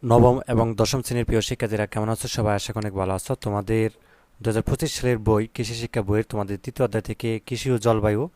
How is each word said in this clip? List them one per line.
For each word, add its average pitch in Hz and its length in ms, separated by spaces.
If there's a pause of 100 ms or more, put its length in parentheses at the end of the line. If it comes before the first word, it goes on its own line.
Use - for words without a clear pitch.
নবম 123 420
এবং 113 280
দশম 113 260
শ্রেণীর 120 240
প্রিয় 113 160
শিক্ষার্থীরা 107 460
কেমন 107 220
আছো? 113 180
সবাই 107 280
আশা 101 180
করি 107 120
অনেক 101 80
ভালো 95 200
আছো। 95 220
তোমাদের 107 540 (520)
দুহাজার 110 220
পঁচিশ - 320
সালের 123 220
বই, 110 360
কৃষি 117 220
শিক্ষা 117 260
বইয়ের 104 280
তোমাদের 101 340
তৃতীয় 127 220
অধ্যায় 107 160
থেকে 113 440
কৃষি 127 260
ও 123 60
জলবায়ু 110 580